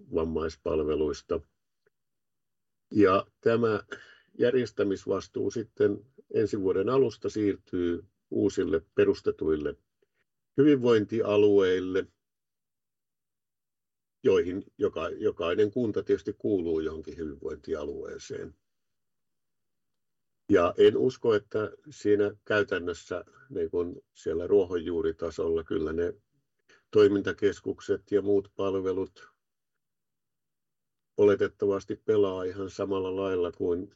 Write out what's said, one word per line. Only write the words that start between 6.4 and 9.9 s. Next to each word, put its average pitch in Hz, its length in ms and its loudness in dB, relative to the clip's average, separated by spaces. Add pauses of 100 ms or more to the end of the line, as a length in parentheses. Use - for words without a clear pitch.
vuoden 95 280 0
alusta 123 420 0
siirtyy 90 720 -2 (260)
uusille 98 520 -2 (120)
perustetuille 78 800 0 (800)